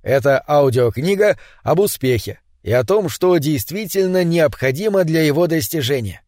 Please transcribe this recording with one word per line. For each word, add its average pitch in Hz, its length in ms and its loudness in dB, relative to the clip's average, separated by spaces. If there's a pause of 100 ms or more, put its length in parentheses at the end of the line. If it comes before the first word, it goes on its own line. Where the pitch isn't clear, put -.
Это 135 460 0
аудиокнига 143 880 2 (240)
об 156 180 0
успехе 131 600 -2 (240)
и 101 80 -4
о 123 120 2
том, 190 240 0
что 180 300 2
действительно 185 880 -2
необходимо 170 800 0
для 160 180 0
его 156 240 2
достижения. 135 840 -4